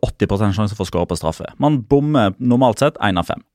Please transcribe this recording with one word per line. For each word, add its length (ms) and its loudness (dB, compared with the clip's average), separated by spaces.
åtti 260 0
prosent 280 0
sjanse 200 -2
for 100 -4
å 40 -6
skåre 180 -2
på 100 -4
straffe. 280 -6
Man 240 2
bommer 560 2
normalt 420 2
sett 220 0
en 160 0
av 80 -2
fem. 160 -8